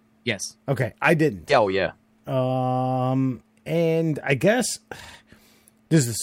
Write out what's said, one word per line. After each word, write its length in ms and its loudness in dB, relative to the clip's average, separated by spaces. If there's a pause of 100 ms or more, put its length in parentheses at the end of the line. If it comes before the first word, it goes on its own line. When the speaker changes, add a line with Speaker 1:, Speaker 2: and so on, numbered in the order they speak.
(260)
Speaker 1:
Yes. 320 -6 (100)
Speaker 2:
Okay, 340 -2
I 120 4
didn't. 400 -2
Speaker 3:
Oh, 160 4
yeah. 220 0 (360)
Speaker 2:
Um, 1160 -2 (220)
and 600 0
I 80 2
guess, 460 0 (1080)
does 200 4
this, 160 -6